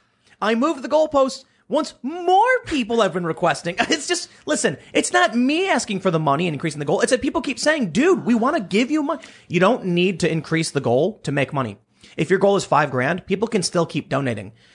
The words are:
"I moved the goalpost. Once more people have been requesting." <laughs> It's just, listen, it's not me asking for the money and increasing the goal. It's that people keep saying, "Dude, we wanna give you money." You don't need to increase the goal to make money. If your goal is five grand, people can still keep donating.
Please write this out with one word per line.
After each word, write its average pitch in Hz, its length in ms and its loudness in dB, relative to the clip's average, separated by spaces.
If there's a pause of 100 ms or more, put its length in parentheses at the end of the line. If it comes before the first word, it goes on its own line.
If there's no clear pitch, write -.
(420)
"I 214 120 2
moved 269 280 0
the 277 80 -8
goalpost. 294 540 2 (220)
Once 285 360 -2
more 359 640 2
people 233 340 0
have 185 140 2
been 180 120 -2
requesting." 165 500 -2
<laughs> 233 120 0
It's 311 180 -2
just, 349 220 -4 (160)
listen, 240 320 -2 (160)
it's - 220 0
not 359 200 2
me 285 340 0
asking 226 320 -2
for 190 100 0
the 165 80 2
money 156 280 0
and 160 80 -2
increasing 147 240 -6
the 147 60 -6
goal. 151 160 0
It's 226 100 2
that 262 120 2
people 311 180 -2
keep 269 180 -6
saying, 302 320 0
"Dude, 240 360 2
we 226 80 4
wanna 254 260 2
give 202 300 0
you 302 120 0
money." 311 200 -4 (260)
You 170 120 0
don't 196 260 2
need 175 340 0
to 165 100 0
increase 160 420 -2
the 143 100 -4
goal 135 400 0
to 156 100 -6
make 143 220 -2
money. 117 240 -6 (400)
If 156 100 -2
your 185 100 4
goal 202 180 4
is 170 100 -2
five 147 240 2
grand, 135 360 -2
people 196 220 -2
can 208 140 -2
still 170 240 0
keep - 240 -6
donating. 117 420 -4 (220)